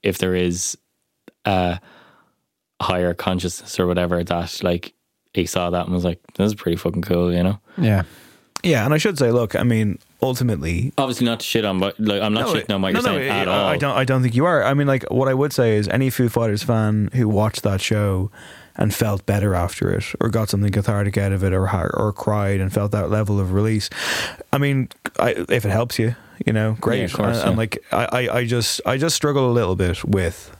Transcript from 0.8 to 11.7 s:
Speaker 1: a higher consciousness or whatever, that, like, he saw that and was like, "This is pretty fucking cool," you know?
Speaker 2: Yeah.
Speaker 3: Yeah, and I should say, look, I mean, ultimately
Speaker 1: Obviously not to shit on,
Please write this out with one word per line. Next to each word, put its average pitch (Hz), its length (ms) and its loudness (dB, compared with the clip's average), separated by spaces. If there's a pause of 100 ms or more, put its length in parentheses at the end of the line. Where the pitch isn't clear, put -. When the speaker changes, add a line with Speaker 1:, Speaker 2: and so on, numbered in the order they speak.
Speaker 1:
a 90 340 0 (1000)
higher 90 320 0
consciousness 90 680 -4
or 92 80 2
whatever, 87 360 0
that, 87 400 -4
like, 87 300 -2 (400)
he 90 120 0
saw 87 240 -2
that 87 160 -2
and 90 80 -4
was 90 120 0
like, 85 140 -2 (160)
"This 101 120 0
is 107 80 -2
pretty 85 220 -2
fucking - 260 -2
cool," 87 300 0
you 87 100 2
know? 98 160 0 (180)
Speaker 2:
Yeah. 107 260 2 (600)
Speaker 3:
Yeah, 131 220 2
and 143 80 2
I 151 40 4
should 170 220 0
say, 120 120 4
look, 120 240 2
I - 80 2
mean, 110 360 2 (220)
ultimately 117 760 -2
Speaker 1:
Obviously 123 280 0
not 117 160 0
to - 40 -8
shit 110 180 0
on, 95 160 0